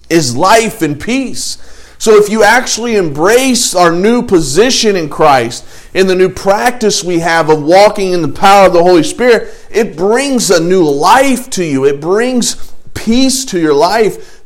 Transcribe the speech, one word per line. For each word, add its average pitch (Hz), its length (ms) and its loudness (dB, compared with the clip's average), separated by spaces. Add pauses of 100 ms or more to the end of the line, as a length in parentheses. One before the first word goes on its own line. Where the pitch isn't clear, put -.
is 147 260 0
life 208 460 0
and 147 180 -4
peace. - 580 -6 (400)
So 220 180 2
if 208 140 4
you 220 140 0
actually 233 520 0
embrace 202 800 0
our 175 160 2
new 214 300 0
position 196 760 0
in 156 140 -4
Christ, 131 560 0 (280)
in 190 140 0
the 185 80 0
new 185 140 2
practice 214 760 -2
we 175 160 -2
have 165 300 -2
of 151 120 2
walking 190 520 2
in 175 80 -2
the 147 80 -2
power 196 380 4
of 170 60 2
the 170 100 4
Holy 180 200 4
Spirit, - 500 0 (160)
it 175 280 -4
brings 233 520 -2
a 170 120 2
new 180 220 0
life 202 680 2
to 185 120 -4
you. 135 220 -2
It 143 140 0
brings 226 720 -2 (220)
peace 254 520 0
to 180 140 -6
your 156 140 0
life. 185 720 -2